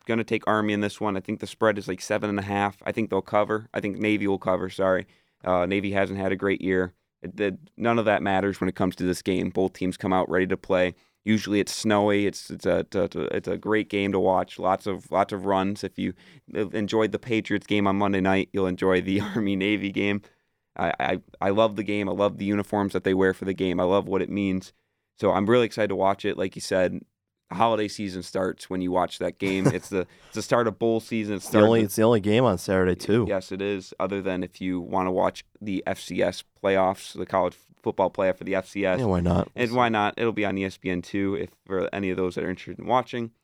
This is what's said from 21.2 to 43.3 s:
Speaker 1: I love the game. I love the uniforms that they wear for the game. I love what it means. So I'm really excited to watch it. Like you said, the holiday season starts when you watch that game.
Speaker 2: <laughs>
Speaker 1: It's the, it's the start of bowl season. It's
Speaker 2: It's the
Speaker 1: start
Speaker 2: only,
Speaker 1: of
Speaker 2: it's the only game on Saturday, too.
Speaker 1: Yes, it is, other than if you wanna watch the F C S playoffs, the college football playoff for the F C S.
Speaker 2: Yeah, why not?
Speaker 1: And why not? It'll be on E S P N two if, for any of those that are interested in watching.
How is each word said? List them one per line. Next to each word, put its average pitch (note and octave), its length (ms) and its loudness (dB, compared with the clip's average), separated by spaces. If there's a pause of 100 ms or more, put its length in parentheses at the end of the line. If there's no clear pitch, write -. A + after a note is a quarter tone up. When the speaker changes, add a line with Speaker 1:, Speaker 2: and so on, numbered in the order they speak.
Speaker 1:
I G2 120 0
love G#2+ 260 2
the G#2+ 60 -4
game. G2+ 260 -2
I F2+ 40 -2
love G2+ 240 0
the G2 80 -4
uniforms G2+ 480 0
that F2+ 120 -2
they F#2+ 80 4
wear F#2+ 200 4
for - 120 -6
the F#2+ 80 -2
game. F2+ 260 -2
I F2+ 40 2
love F#2+ 240 2
what F#2+ 140 0
it - 80 -4
means. F#2+ 440 -2 (460)
So G2 120 2
I'm F#2+ 180 2
really A#2+ 160 6
excited G#2+ 240 -2
to G2 60 -2
watch F#2+ 300 0
it. G2+ 120 -2
Like F#2 180 -4
you - 60 -12
said, F#2 380 0 (500)
the - 60 -10
holiday G#2+ 320 2
season F#2+ 340 -8
starts F#2+ 480 -6
when F#2 100 -4
you F2+ 120 -2
watch F2+ 280 0
that F2 200 -4
game. F#2+ 280 0
Speaker 2:
<laughs> C#3 60 2
Speaker 1:
It's - 160 -6
the, F#2+ 120 0 (260)
it's - 80 -12
the A2 60 -4
start A#2+ 260 2
of G2+ 120 -4
bowl A2+ 200 2
season. G#2+ 360 -4
It's F#2 100 -8
Speaker 2:
It's - 60 -10
the A2 60 4
Speaker 1:
start G#2 80 10
Speaker 2:
only, A2+ 140 6
Speaker 1:
of A2 60 4
Speaker 2:
it's G2 100 -4
the A2 80 4
only A#2 180 6
game G#2+ 240 4
on G2+ 140 4
Saturday, F#2 360 2
too. G#2 320 2
Speaker 1:
Yes, F#2+ 240 -4
it F#2+ 100 -6
is, G2 380 -4
other G2 220 -2
than F#2 220 -2
if - 180 -12
you F2+ 180 -2
wanna F#2 320 -2
watch F#2 320 0 (160)
the G2+ 280 -6
F F#2+ 120 -6
C F#2 220 -4
S F#2 220 -2 (200)
playoffs, F#2+ 540 0
the F#2 80 -6
college F2+ 300 0 (260)
football F#2+ 300 0
playoff F#2 260 0
for - 60 -14
the F#2+ 100 -4
F F#2+ 140 -2
C G2 180 -4
S. F#2 140 2
Speaker 2:
Yeah, B2+ 60 0
why F#2 140 4
not? F2 360 2
Speaker 1:
And A#2 180 -2
why B2 160 4
not? G#2 260 0
It'll A#2 160 0
be G#2 140 -2
on F#2+ 140 0
E G2 60 0
S F#2+ 120 -6
P F#2 140 -4
N F2+ 100 -2
two G2 340 -2
if, - 140 -6 (160)
for F#2 280 -2
any F#2+ 180 -2
of F2+ 60 -2
those F#2 180 -2
that - 80 -4
are E2+ 80 -4
interested F2+ 280 -10
in - 80 -10
watching. A#2+ 440 -2 (120)